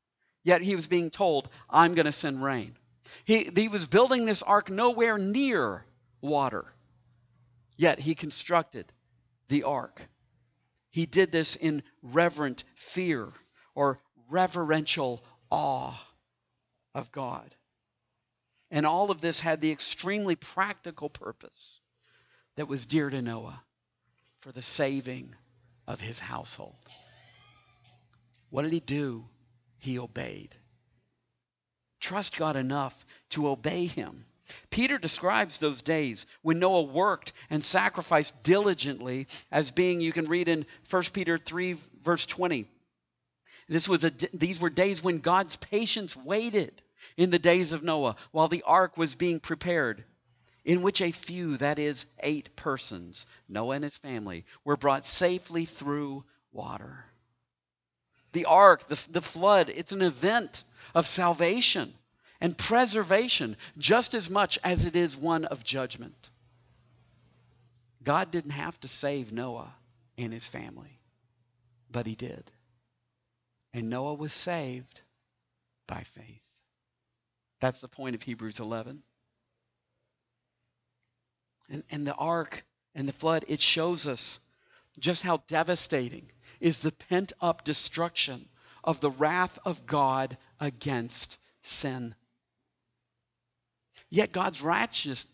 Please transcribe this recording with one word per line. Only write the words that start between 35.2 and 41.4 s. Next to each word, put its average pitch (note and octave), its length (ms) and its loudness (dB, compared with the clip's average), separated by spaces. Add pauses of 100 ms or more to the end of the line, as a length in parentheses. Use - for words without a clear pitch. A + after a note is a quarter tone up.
those C#3+ 240 -2
days D3 420 -2 (180)
when D#3+ 180 2
Noah F#3 220 4
worked E3 500 0 (180)
and D3+ 140 0
sacrificed F3+ 800 2
diligently C#3 800 2 (240)
as D3 220 0
being, F3+ 280 2
you D#3+ 120 0
can D#3+ 160 -2
read E3+ 200 0
in D#3 160 0 (200)
First F3+ 280 0
Peter E3+ 260 0
three, F3 380 -4 (280)